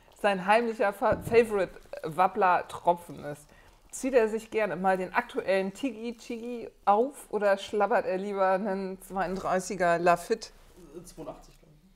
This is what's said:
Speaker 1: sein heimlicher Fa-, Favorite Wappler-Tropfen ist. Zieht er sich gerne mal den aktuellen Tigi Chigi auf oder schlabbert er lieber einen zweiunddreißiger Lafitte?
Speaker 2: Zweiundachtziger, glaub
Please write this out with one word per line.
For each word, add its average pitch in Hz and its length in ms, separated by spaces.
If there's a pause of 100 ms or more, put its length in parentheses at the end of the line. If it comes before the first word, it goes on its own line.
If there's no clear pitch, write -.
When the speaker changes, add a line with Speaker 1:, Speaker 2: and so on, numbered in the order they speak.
(200)
Speaker 1:
sein 190 260
heimlicher 220 460
Fa-, 202 320
Favorite 214 480 (320)
Wappler-Tropfen 175 1200
ist. 147 240 (440)
Zieht 262 220
er 220 140
sich 220 220
gerne 214 240
mal 190 220
den 185 160
aktuellen 196 600
Tigi 233 420
Chigi 233 520 (180)
auf 226 440
oder 202 280
schlabbert 202 480
er 185 120
lieber 196 340
einen 190 500
zweiunddreißiger 185 960
Lafitte? 175 500 (560)
Speaker 2:
Zweiundachtziger, - 560
glaub - 120 (240)